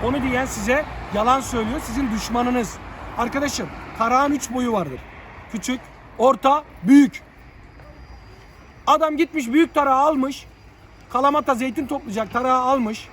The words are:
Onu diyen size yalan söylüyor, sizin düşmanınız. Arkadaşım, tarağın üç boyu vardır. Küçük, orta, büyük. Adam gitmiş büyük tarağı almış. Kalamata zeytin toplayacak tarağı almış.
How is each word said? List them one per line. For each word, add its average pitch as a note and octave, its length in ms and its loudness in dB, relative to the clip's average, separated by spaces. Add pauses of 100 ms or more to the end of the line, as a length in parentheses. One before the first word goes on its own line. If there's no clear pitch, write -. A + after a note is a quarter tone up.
Onu B3+ 180 -2
diyen B3+ 240 -2
size B3 380 -2 (300)
yalan A#3+ 260 2
söylüyor, B3 440 -4
sizin B3 260 -4
düşmanınız. A#3+ 640 -2 (420)
Arkadaşım, B3+ 480 -4 (320)
tarağın B3+ 340 2
üç C#4 220 -4
boyu B3 180 -2
vardır. D3 280 -4 (520)
Küçük, A#3+ 280 -6 (380)
orta, C4+ 460 4 (180)
büyük. C4+ 400 6 (1600)
Adam D4+ 300 4
gitmiş D4 360 -2
büyük D#4+ 220 2
tarağı C4+ 240 4
almış. C#4+ 480 0 (680)
Kalamata C#4+ 420 2
zeytin B3+ 320 -4
toplayacak A3 460 -6
tarağı B3+ 280 2
almış. B3+ 520 0